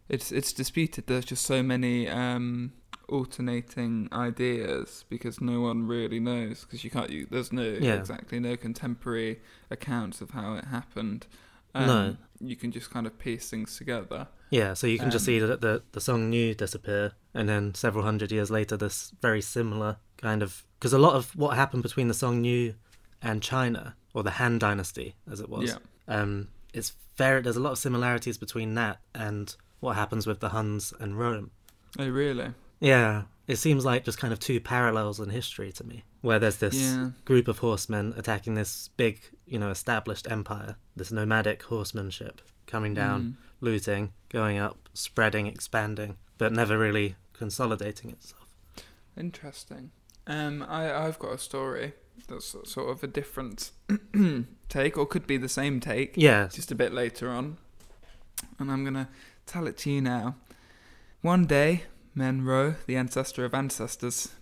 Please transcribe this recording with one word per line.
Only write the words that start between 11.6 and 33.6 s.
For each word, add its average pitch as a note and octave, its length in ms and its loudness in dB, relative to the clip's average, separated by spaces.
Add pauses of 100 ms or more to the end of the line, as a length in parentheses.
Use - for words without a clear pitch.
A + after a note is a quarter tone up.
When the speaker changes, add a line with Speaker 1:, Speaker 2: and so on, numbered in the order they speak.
Speaker 2:
No. C3+ 80 0 (280)
Speaker 1:
Um, G2+ 80 -4 (220)
you B2 160 -8
can A#2+ 160 -6
just A#2 180 -10
kind A2+ 180 -6
of A2 100 -12
piece A2+ 320 -6
things A2 280 -8
together. - 500 -6 (220)
Speaker 2:
Yeah, G#2+ 240 4
so A#2+ 140 0
you A2+ 120 4
can A#2+ 120 2
just A2+ 120 4
Speaker 1:
Um, - 40 2
Speaker 2:
see A#2 120 4
that A2 220 2
the, G#2+ 220 2 (100)
the G#2 80 -8
Song A2+ 300 2
Nü A#2 260 2
disappear, G#2 560 -2 (200)
and A2 140 0
then G#2 260 0
several G#2+ 300 0
hundred G#2 280 0
years G#2+ 200 0
later, G#2+ 240 0
this - 460 -4
very A2 200 4
similar G#2+ 560 -2 (200)
kind G#2+ 260 0
of, - 200 -6 (160)
'cause A#2+ 140 0
a C3+ 60 8
lot D#3 160 10
of B2+ 200 -2
what D3 200 2
happened B2+ 280 2
between A#2+ 260 0
the A2+ 40 2
Song A#2+ 300 0
Nü A#2+ 320 2 (460)
and A2 200 -2
China, B2+ 540 -2 (180)
or A2 100 -2
the G2 80 0
Han A#2+ 280 2
Dynasty, G2+ 560 -2 (140)
as G#2 100 -10
it G#2+ 100 -10
was, - 200 -2
Speaker 1:
Yeah. - 80 -4 (360)
Speaker 2:
um, G2+ 360 -2 (240)
it's - 200 -6 (220)
very, C3+ 260 4
there's A#2+ 140 0
a B2 60 0
lot C#3+ 100 0
of B2+ 60 -4
similarities B2 600 0
between A2 380 -4
that A2 240 0 (160)
and G#2 400 -6 (240)
what B2 160 -2
happens G#2+ 320 0
with G#2 140 -2
the G#2 80 -2
Huns G#2 500 -2
and G#2 180 -6
Rome. A#2 340 -2 (460)
Speaker 1:
Oh, C3+ 120 -2
really? B2+ 440 0 (280)
Speaker 2:
Yeah, A2+ 420 6 (240)
it B2 100 0
seems C#3 280 4